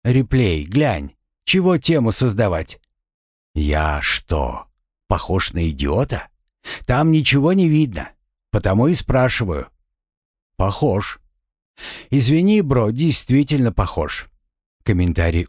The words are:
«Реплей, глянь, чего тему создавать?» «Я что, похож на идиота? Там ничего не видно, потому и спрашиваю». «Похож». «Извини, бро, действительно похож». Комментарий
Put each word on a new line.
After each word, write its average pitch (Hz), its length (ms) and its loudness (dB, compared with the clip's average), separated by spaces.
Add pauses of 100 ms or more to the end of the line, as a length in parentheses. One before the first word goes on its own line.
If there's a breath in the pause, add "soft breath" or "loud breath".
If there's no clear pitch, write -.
«Реплей, 120 600 2
глянь, 95 500 -2 (300)
чего 185 340 2
тему 135 340 2
создавать?» 101 680 -2 (760)
«Я 76 480 0
что, - 640 -4 (420)
похож 92 460 -4
на 82 160 -2
идиота? 73 600 -4 (580 loud breath)
Там 151 240 2
ничего 151 420 2
не 185 160 2
видно, 143 400 0 (400)
потому 104 380 0
и 175 80 2
спрашиваю». 117 720 -2 (920)
«Похож». 101 640 -2 (920 loud breath)
«Извини, 160 520 4
бро, 127 280 2
действительно 135 800 2
похож». - 560 -4 (560)
Комментарий 87 640 0